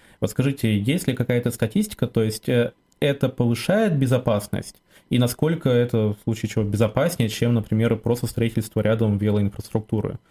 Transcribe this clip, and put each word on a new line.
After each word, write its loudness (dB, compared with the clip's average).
Вот -2
скажите, 0
есть 0
ли 0
какая-то 0
статистика, -2
то 0
есть, -2
э, 2
это 0
повышает 0
безопасность? -2
И 0
насколько 0
это, 2
в -8
случае -4
чего, -2
безопаснее, 0
чем, 0
например, 2
просто -2
строительство -2
рядом 2
велоинфраструктуры? -2